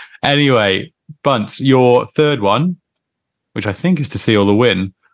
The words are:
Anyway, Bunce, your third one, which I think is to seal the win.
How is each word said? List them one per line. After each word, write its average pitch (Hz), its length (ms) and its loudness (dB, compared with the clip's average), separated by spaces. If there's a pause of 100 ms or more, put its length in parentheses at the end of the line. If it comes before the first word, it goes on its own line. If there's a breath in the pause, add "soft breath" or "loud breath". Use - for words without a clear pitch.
(220 loud breath)
Anyway, 127 720 0 (320)
Bunce, 120 380 -2
your 127 460 2
third 147 340 -2
one, 131 340 0 (760)
which - 120 -8
I 104 80 -4
think 170 280 -2
is - 80 -6
to - 80 -8
seal 104 280 2
the 101 80 2
win. 98 400 0 (200)